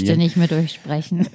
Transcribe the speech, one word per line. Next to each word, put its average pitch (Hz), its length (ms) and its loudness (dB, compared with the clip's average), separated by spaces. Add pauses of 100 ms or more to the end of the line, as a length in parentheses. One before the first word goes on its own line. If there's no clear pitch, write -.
möchte 165 120 4
nicht 170 200 2
mit 170 160 2
euch 160 180 0
sprechen. 156 640 -4